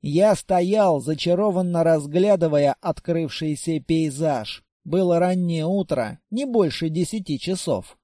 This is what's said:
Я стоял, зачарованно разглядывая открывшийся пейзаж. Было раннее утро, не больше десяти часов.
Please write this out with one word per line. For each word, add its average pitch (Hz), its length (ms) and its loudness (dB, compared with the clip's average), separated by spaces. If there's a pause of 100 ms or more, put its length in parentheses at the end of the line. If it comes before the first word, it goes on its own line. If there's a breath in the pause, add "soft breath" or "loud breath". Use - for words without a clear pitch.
Я 180 320 2
стоял, 185 640 2
зачарованно 175 840 0
разглядывая 160 960 2
открывшийся 160 1000 -4
пейзаж. 147 840 -2 (200)
Было 175 340 2
раннее 175 480 0
утро, 151 540 -2 (100)
не 254 160 -4
больше 190 420 0
десяти 160 500 -4
часов. 165 640 -6